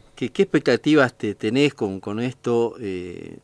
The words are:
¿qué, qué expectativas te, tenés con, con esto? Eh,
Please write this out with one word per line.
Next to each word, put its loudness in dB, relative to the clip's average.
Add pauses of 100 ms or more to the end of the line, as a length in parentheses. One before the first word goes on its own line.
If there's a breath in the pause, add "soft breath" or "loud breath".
(140)
¿qué, -6
qué 0
expectativas 2
te, -4
tenés 0
con, -4
con -6
esto? -2
Eh, -10